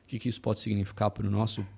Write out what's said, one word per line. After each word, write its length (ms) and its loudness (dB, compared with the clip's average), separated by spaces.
o 60 -20
que 80 -4
que 120 -2
isso 120 -4
pode 160 0
significar 540 0
pro 180 -2
nosso, 340 2